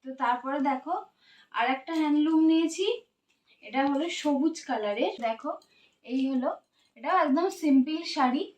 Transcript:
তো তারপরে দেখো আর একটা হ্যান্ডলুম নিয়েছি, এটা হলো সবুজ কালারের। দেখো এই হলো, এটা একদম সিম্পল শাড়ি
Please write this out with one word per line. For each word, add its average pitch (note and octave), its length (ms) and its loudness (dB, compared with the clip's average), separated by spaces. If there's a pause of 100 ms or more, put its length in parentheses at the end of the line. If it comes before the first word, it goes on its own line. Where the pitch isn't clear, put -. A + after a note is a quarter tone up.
তো C4 60 -12 (120)
তারপরে B3 360 -2 (120)
দেখো C4+ 260 -4 (640)
আর A#3 80 0 (100)
একটা C4 240 -10
হ্যান্ডলুম D4+ 400 4 (120)
নিয়েছি, E4 340 2 (800)
এটা B3 140 -2 (100)
হলো C#4 140 0 (160)
সবুজ D4 340 0 (120)
কালারের। A#3 460 -2 (120)
দেখো A3+ 260 -4 (540)
এই C4 240 -4
হলো, C4 200 -2 (480)
এটা A#3+ 120 -6 (140)
একদম D4+ 220 2 (160)
সিম্পল D4 380 4 (160)
শাড়ি C#4 280 0 (140)